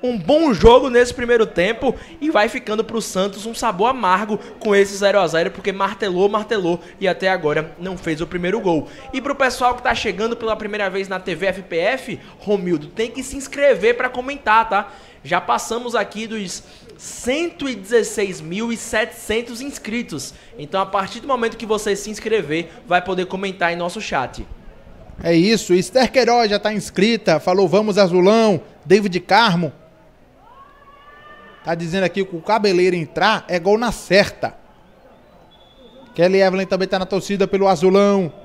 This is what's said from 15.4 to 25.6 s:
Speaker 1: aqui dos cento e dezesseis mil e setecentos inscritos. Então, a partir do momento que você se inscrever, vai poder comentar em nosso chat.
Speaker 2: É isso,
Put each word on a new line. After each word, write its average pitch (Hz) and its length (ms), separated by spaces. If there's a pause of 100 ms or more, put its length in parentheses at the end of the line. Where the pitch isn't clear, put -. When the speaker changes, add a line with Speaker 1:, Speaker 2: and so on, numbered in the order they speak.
Speaker 1:
aqui 220 320
dos 208 380 (340)
cento 285 720
e 247 60
dezesseis 202 680
mil 202 320
e 220 40
setecentos 233 840
inscritos. 233 720 (240)
Então, 147 240
a 196 60
partir 196 320
do - 80
momento 233 280
que 226 120
você 214 280
se 202 140
inscrever, 175 640 (160)
vai 180 160
poder 185 240
comentar 185 440
em 170 40
nosso 175 260
chat. 123 420 (800)
Speaker 2:
É 170 100
isso, 180 400